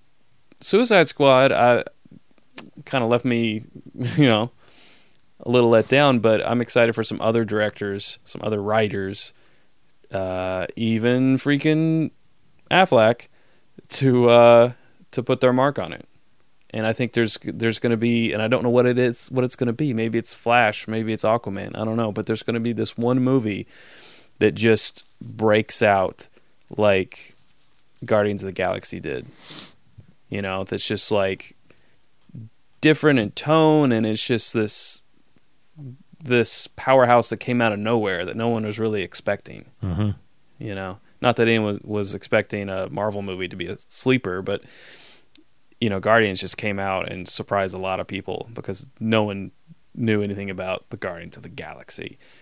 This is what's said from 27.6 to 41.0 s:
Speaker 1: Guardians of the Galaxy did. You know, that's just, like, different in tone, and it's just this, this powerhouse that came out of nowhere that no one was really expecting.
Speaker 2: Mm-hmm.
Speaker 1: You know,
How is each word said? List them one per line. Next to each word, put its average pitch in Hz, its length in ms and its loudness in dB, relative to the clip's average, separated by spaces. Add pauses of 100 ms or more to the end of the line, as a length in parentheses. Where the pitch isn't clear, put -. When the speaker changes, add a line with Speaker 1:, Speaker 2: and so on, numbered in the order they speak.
Speaker 1:
Guardians 104 380 0
of 95 60 -8
the 95 40 -10
Galaxy 92 480 -6
did. 69 260 -8 (1000)
You 101 140 -8
know, 95 220 -4
that's - 220 -6
just, - 240 -2
like, 95 460 -2 (1300)
different 151 360 4
in 104 120 -2
tone, 156 600 2
and 113 140 0
it's 110 220 -2
just - 260 0
this, - 500 -2 (1200)
this 123 440 2
powerhouse 123 640 2
that 110 80 -6
came 120 240 -2
out 110 100 0
of 101 60 -6
nowhere 104 480 -2
that 73 100 -8
no 113 120 -4
one 110 180 -2
was 104 120 -8
really 107 240 -2
expecting. - 600 -8 (180)
Speaker 2:
Mm-hmm. 101 280 -2 (480)
Speaker 1:
You 110 160 -10
know, 95 260 -10 (220)